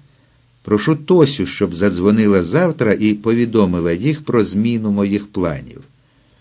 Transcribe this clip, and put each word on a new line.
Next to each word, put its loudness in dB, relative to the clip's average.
Прошу 0
Тосю, 2
щоб -4
задзвонила 2
завтра 0
і 0
повідомила 0
їх -4
про 0
зміну -2
моїх -2
планів. -8